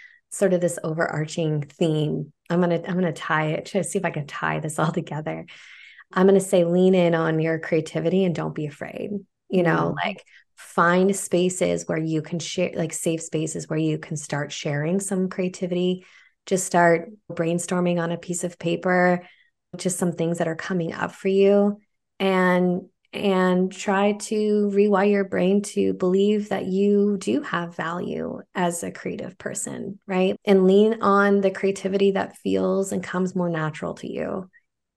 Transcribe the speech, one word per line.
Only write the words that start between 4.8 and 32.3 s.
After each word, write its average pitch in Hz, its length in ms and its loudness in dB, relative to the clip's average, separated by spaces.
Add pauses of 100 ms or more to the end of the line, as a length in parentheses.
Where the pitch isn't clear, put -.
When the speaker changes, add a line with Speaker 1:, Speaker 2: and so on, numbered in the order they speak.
Speaker 1:
all 160 100 2
together. 160 560 -8 (680)
I'm 185 140 4
gonna 196 140 8
say, 185 240 2
"Lean 180 300 6
in 170 200 4
on 160 260 2
your 160 180 0
creativity 160 640 0
and 175 100 0
don't 156 200 -4
be 151 120 -6
afraid." - 440 -10 (380)
You 185 160 2
know, 165 320 2
Speaker 2:
Mm. 175 80 -4
Speaker 1:
like, 190 200 -6 (300)
find 185 640 2
spaces 175 720 0
where 165 100 -2
you 160 240 -2
can 170 160 -8
share, 180 360 -4
like, 160 180 -4
safe 165 300 -4
spaces 160 460 -6
where 156 100 -2
you 156 200 0
can 156 180 -10
start 147 360 -6
sharing 156 480 -2
some 190 280 -2
creativity. 180 760 -4 (420)
Just 185 200 -2
start 170 440 4 (220)
brainstorming 175 680 -2
on 170 120 -2
a 170 60 -6
piece 175 260 -8
of 175 140 -8
paper, 180 680 2 (500)
just 180 220 -4
some 175 140 0
things 165 260 -2
that 170 80 0
are 165 80 -4
coming 170 380 -4
up - 200 -4
for - 160 -4
you, 202 520 4 (400)
and, 185 640 2 (300)
and 185 600 2
try 202 400 0
to 208 600 0
rewire 202 380 4
your 202 140 2
brain 190 380 2
to 190 320 -2
believe 196 560 2
that 190 160 -4
you 202 520 2
do 226 240 -2
have 170 320 -6
value - 680 -6 (140)
as 175 300 -2
a 180 80 -10
creative - 460 -10
person, - 680 -10
right? 190 380 0
And 190 240 6
lean 214 340 6
on 202 380 4
the 196 100 2
creativity 196 640 0
that 190 240 -4